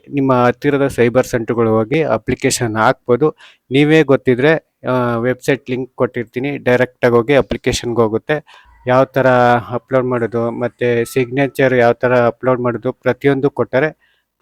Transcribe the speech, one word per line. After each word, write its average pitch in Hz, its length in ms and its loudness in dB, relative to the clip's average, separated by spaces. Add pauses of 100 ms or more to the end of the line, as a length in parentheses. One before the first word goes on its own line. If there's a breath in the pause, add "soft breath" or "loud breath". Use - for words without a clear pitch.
ನಿಮ್ಮ 135 280 0
ಹತ್ತಿರದ 135 520 0
ಸೈಬರ್ 120 380 0
ಸೆಂಟರ್‌ಗಳು 113 440 -2
ಹೋಗಿ 110 280 0 (120)
ಅಪ್ಲಿಕೇಶನ್ 117 640 -4
ಹಾಕ್ಬೋದು. 120 500 2 (440 soft breath)
ನೀವೇ 147 320 4
ಗೊತ್ತಿದ್ರೆ, 131 500 2 (320)
ಆ, 127 80 -4 (280)
ವೆಬ್ಸೈಟ್ 127 480 -2
ಲಿಂಕ್ 127 260 -6
ಕೊಟ್ಟಿರ್ತೀನಿ, 127 640 -6
ಡೈರೆಕ್ಟಾಗಿ 123 560 0
ಹೋಗಿ 120 200 2
ಅಪ್ಲಿಕೇಶನ್‌ಗೆ 120 640 -2
ಹೋಗುತ್ತೆ. 110 360 -2 (500 soft breath)
ಯಾವ 127 180 4
ಥರ 127 220 0 (440)
ಅಪ್ಲೋಡ್ 127 360 -4
ಮಾಡೋದು, 117 360 -4 (140)
ಮತ್ತೆ 123 320 -4 (160)
ಸಿಗ್ನೇಚರ್ 131 720 -2
ಯಾವ 120 180 4
ಥರ 123 180 -2 (120)
ಅಪ್ಲೋಡ್ 120 360 -2
ಮಾಡೋದು, 120 340 -4
ಪ್ರತಿಯೊಂದು 135 560 -2
ಕೊಟ್ಟರೆ 131 380 -2 (540)